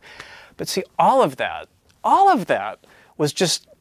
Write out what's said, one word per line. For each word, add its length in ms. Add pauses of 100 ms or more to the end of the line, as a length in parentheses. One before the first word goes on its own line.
(560)
but 100
see, 160 (160)
all 240
of 140
that, 320 (340)
all 260
of 180
that 340 (360)
was 160
just 360 (120)